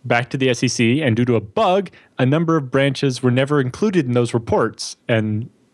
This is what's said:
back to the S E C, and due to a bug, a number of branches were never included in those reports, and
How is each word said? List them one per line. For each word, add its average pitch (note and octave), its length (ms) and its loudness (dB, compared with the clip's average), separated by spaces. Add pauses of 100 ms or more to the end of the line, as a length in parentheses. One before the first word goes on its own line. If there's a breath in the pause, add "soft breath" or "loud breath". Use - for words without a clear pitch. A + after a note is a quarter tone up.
back B2 260 0
to C#3+ 60 -4
the C3 120 0
S B2 140 0
E B2+ 60 2
C, B2 340 0
and A#2 140 0
due B2 80 0
to B2 100 2
a A2 60 0
bug, G3 500 0 (300 loud breath)
a C3 40 2
number D#3+ 320 2
of C3+ 140 -4
branches C3+ 500 0
were B2 120 2
never C#3 280 2
included D#3+ 460 0
in B2 60 -2
those A#2+ 200 0
reports, A#2 640 -2 (120)
and A2 420 -2 (240)